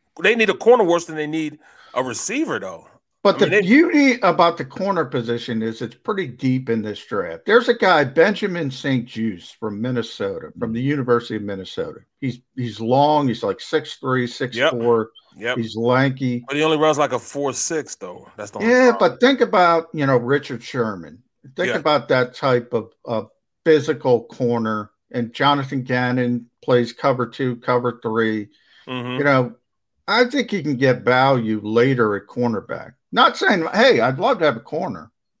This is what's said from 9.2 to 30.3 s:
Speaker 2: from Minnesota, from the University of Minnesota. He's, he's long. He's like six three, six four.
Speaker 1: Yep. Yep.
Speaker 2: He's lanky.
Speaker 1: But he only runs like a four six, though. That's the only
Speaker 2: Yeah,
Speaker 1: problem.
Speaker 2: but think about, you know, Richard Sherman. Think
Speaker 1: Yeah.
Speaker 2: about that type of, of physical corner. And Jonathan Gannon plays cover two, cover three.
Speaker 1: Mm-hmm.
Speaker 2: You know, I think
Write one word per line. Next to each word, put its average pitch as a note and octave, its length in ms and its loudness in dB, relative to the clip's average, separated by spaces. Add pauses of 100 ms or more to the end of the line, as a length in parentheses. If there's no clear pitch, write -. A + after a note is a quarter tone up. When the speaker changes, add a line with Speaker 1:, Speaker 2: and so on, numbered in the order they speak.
Speaker 2:
from G#2 220 -8
Minnesota, G#2 800 -6
from A2+ 140 -4
the A#2 80 -4
University B2 540 0
of G#2 60 -6
Minnesota. F#2+ 600 -10 (200)
He's, B2+ 180 -6 (160)
he's A2+ 240 -8
long. C#3+ 480 2
He's A2+ 160 -2
like G2 180 -2
six - 360 -4
three, B2+ 300 -2
six A#2+ 300 -8
four. A#2+ 440 2
Speaker 1:
Yep. G#2+ 80 -6 (280)
Yep. A#2+ 200 -4
Speaker 2:
He's A2 180 -6
lanky. B2 720 0
Speaker 1:
But C3+ 80 -6
he D3+ 80 0
only D#3 140 2
runs D3+ 220 2
like C#3+ 140 2
a A#2+ 60 0
four C#3+ 320 -6
six, - 440 -6
though. F2+ 420 -16
That's G#2 140 -12
the - 80 -10
only A3 120 2
Speaker 2:
Yeah, B3+ 200 6
Speaker 1:
problem. G3 220 2
Speaker 2:
but - 60 -12
think B3+ 220 4
about, F3 520 4
you D3+ 120 -2
know, C3+ 120 4
Richard B2+ 460 -2
Sherman. G2 580 -6 (340)
Think - 140 -2
Speaker 1:
Yeah. A#2+ 100 -2
Speaker 2:
about D3 300 0
that B2+ 260 0
type B2 380 0
of, A2 200 -4 (120)
of A2 260 -6 (340)
physical C#3 600 2
corner. A2 640 -4 (200)
And A#2 220 -6
Jonathan C#3 500 0
Gannon B2 640 -2 (120)
plays B2 320 0
cover B2+ 340 0
two, B2+ 300 -4
cover B2 440 -2
three. A2 480 -2 (380)
Speaker 1:
Mm-hmm. B2+ 300 -8
Speaker 2:
You C#3+ 60 -2
know, C3 320 2 (520)
I A3 180 2
think B3 280 -4